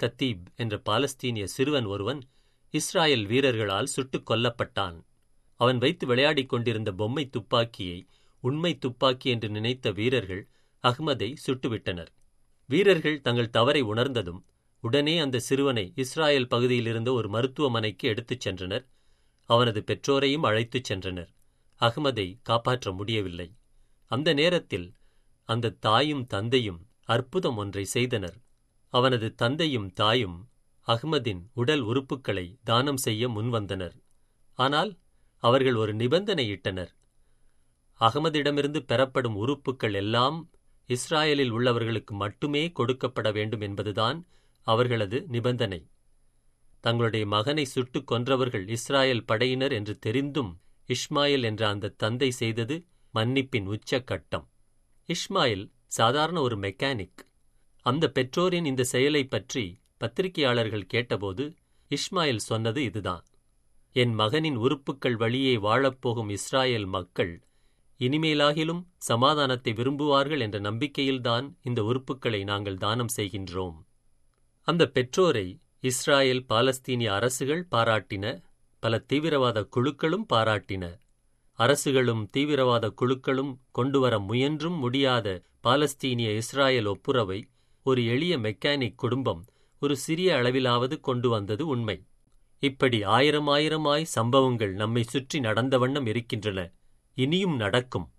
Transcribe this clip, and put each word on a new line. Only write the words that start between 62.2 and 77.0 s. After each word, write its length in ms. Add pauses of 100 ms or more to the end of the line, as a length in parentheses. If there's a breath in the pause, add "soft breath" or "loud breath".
சொன்னது 460
இதுதான். 420 (680)
"என் 220
மகனின் 420
உறுப்புக்கள் 600
வழியே 400
வாழப்போகும் 720
இஸ்ராயல் 560
மக்கள் 560 (560)
இனிமேலாகிலும் 840 (140)
சமாதானத்தை 720
விரும்புவார்கள் 680
என்ற 200
நம்பிக்கையில்தான் 1040
இந்த 200
உறுப்புக்களை 640
நாங்கள் 320
தானம் 400
செய்கின்றோம்." 600 (840)
அந்த 240
பெற்றோரை 720 (220)
இஸ்ராயல், 640
பாலஸ்தீனிய 680